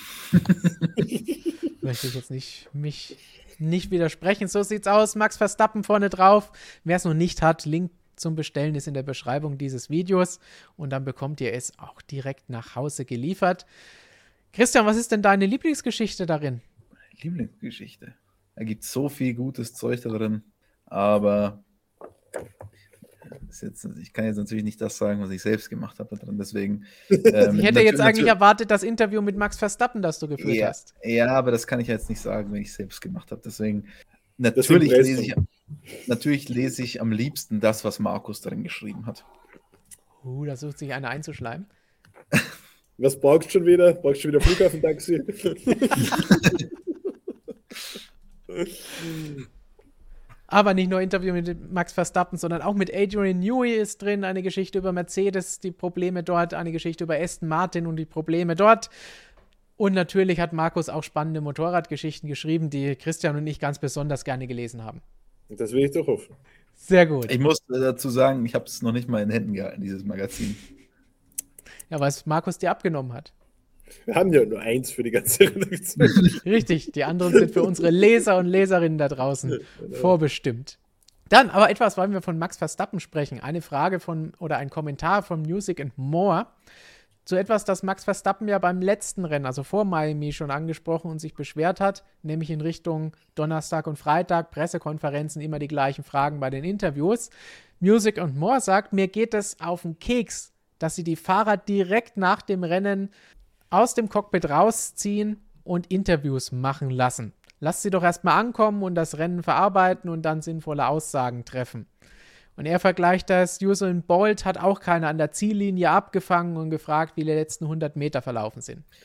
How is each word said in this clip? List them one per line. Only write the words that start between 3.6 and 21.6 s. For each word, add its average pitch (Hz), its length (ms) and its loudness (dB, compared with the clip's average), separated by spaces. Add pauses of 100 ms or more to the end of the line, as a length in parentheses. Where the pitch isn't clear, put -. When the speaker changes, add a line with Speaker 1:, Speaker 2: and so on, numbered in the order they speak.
Speaker 1:
widersprechen. 180 580 0
So 202 140 0
sieht's 202 240 -6
aus. 214 300 4
Max 214 200 0
Verstappen 214 480 0
vorne 202 260 2
drauf. 190 420 6 (320)
Wer's 175 200 0
noch 165 100 2
nicht 170 280 0
hat, 160 240 2
Link 170 240 -2 (260)
zum 160 200 -4
Bestellen 151 380 -4
ist 139 120 -6
in 147 80 -8
der 131 80 -4
Beschreibung 139 560 -6
dieses 135 320 -8
Videos. 180 480 0 (380)
Und 143 140 -10
dann 135 140 -4
bekommt 139 360 -8
ihr 117 120 -2
es 123 260 -8
auch - 220 -20
direkt 135 480 -12
nach 117 280 -12
Hause 143 280 -6
geliefert. 180 640 -2 (840)
Christian, 240 340 4
was 214 100 4
ist 233 160 -2
denn 214 100 2
deine 196 240 4
Lieblingsgeschichte 226 800 -2
darin? 147 340 -2 (600)
Speaker 2:
Lieblingsgeschichte? - 920 -12 (420)
Da 110 80 -10
gibt's 107 280 -10
so 139 160 -4
viel 131 260 -4
gutes 123 400 -8
Zeug 120 280 -4
da 117 80 -8
drin. 107 320 -4 (440)
Aber 104 800 0 (1800)